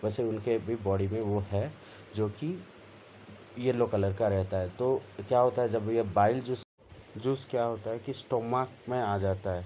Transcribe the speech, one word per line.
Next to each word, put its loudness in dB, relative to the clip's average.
वैसे 0
उनके 0
भी -2
बॉडी 2
में -2
वो 2
है -2
जो 0
कि -6
येलो 2
कलर 2
का 0
रहता 0
है। 0
तो 0
क्या 4
होता 4
है 2
जब 0
ये 2
बाइल 4
जूस, -6
जूस -2
क्या 0
होता -4
है -4
कि -6
स्टमक 0
में 0
आ 2
जाता 0
है -2